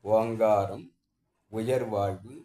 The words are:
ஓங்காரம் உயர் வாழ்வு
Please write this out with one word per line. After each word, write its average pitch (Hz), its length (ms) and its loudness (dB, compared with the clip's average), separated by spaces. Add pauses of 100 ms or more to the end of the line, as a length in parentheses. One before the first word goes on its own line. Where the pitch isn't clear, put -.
ஓங்காரம் 107 800 2 (680)
உயர் 120 360 -2
வாழ்வு 101 460 -4 (100)